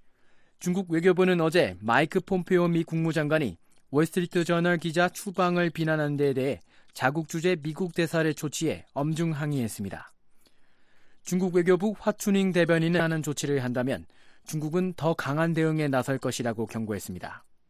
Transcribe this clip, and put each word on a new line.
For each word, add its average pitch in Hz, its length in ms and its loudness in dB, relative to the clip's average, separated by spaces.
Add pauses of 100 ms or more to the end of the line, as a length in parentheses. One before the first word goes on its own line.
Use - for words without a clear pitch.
(600)
중국 180 300 -2
외교부는 180 500 4
어제 156 400 2
마이크 131 400 2
폼페오 175 480 0
미 165 160 2
국무장관이 156 760 0 (320)
월스트리트 170 520 0
저널 170 340 2
기자 170 300 0
추방을 175 640 0
비난한 156 480 0
데에 139 160 2
대해 131 260 -2 (340)
자국 147 360 -2
주재 175 260 0
미국 156 380 -6
대사를 160 400 0
초치해 151 600 -4
엄중 156 400 -2
항의했습니다. 120 800 -4 (1080)
중국 180 320 -2
외교부 180 440 4
화춘잉 196 540 0
대변인은 170 480 2
하는 160 220 0
조치를 143 420 -2
한다면 123 440 -2 (380)
중국은 160 500 -2
더 160 180 0
강한 160 400 0
대응에 156 340 2
나설 135 300 0
것이라고 117 480 -4
경고했습니다. 104 800 -8 (240)